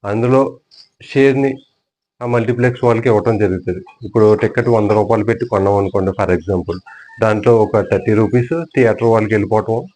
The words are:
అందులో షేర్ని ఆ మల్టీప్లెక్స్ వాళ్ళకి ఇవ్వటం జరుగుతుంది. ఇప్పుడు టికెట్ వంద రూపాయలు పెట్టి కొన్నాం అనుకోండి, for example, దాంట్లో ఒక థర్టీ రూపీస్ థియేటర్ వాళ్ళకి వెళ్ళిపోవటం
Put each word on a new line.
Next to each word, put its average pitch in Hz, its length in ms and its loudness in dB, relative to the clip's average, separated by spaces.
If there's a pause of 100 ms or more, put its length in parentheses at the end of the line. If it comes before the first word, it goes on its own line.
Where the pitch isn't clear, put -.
అందులో 117 340 0 (600)
షేర్ని 135 500 0 (680)
ఆ 123 60 -8
మల్టీప్లెక్స్ 120 580 0
వాళ్ళకి 117 240 2
ఇవ్వటం 107 300 2
జరుగుతుంది. 92 420 -2 (220)
ఇప్పుడు 107 320 2
టికెట్ 113 340 -2
వంద 107 220 2
రూపాయలు 104 340 2
పెట్టి 113 220 -2
కొన్నాం 101 300 0
అనుకోండి, 98 340 -2
for 92 200 -4
example, 90 480 -4 (420)
దాంట్లో 110 360 2
ఒక 107 240 2
థర్టీ 101 340 -2
రూపీస్ 117 380 0 (180)
థియేటర్ 117 380 0
వాళ్ళకి 110 260 0
వెళ్ళిపోవటం 107 420 -2 (200)